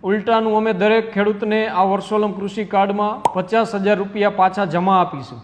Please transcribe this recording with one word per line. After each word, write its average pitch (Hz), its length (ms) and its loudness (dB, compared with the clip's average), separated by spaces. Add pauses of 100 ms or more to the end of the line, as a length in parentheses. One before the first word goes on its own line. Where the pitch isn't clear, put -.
ઉલટાનું 220 540 0
અમે 220 180 2
દરેક 214 400 2
ખેડૂતને 208 440 0 (120)
આ 180 180 2
વર્ષોલમ 202 460 0
કૃષિ 196 360 -6
કાર્ડમાં 208 480 0 (160)
પચાસ 214 400 0
હજાર 202 240 2
રૂપિયા 202 400 -2
પાછા 190 280 2
જમા 175 340 2
આપીશું. 131 440 -6